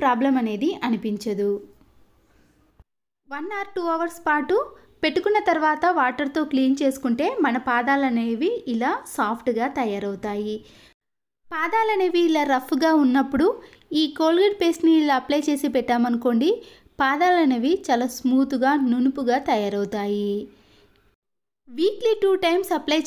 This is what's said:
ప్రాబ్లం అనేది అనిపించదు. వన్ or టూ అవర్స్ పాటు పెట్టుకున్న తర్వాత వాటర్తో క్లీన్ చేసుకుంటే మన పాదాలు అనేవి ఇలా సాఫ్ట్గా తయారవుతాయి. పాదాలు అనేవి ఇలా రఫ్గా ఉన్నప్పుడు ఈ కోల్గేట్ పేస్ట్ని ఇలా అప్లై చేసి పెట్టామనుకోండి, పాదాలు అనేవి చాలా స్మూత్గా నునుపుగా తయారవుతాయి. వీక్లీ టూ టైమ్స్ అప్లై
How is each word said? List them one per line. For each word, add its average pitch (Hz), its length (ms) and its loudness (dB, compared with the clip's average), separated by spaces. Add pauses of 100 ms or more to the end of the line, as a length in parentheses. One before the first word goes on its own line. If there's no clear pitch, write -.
ప్రాబ్లం 262 400 2
అనేది 220 300 -2 (160)
అనిపించదు. 208 640 -2 (1800)
వన్ 302 140 -8 (120)
or 392 60 -6 (100)
టూ 359 80 -6 (100)
అవర్స్ 330 340 -4
పాటు 294 300 2 (460)
పెట్టుకున్న 359 360 2 (120)
తర్వాత 311 340 0 (140)
వాటర్తో 285 520 0
క్లీన్ 262 300 2
చేసుకుంటే 269 480 0 (160)
మన 240 100 0 (140)
పాదాలు 262 400 0
అనేవి 233 420 -2 (220)
ఇలా 240 180 -2 (240)
సాఫ్ట్గా 226 500 -2 (140)
తయారవుతాయి. 208 760 -6 (960)
పాదాలు 427 420 0
అనేవి 359 340 2
ఇలా 311 220 2
రఫ్గా 269 400 0 (120)
ఉన్నప్పుడు 269 440 2 (520)
ఈ 320 40 2 (160)
కోల్గేట్ 349 420 4
పేస్ట్ని 339 400 2
ఇలా 294 200 2
అప్లై 285 260 0
చేసి 285 280 0
పెట్టామనుకోండి, 240 760 0 (520)
పాదాలు 320 440 2
అనేవి 254 260 2 (160)
చాలా 247 280 0
స్మూత్గా 262 560 0 (200)
నునుపుగా 254 460 0 (120)
తయారవుతాయి. 202 840 -2 (1400)
వీక్లీ 415 440 0 (100)
టూ 392 80 4 (140)
టైమ్స్ 359 320 0
అప్లై 294 300 0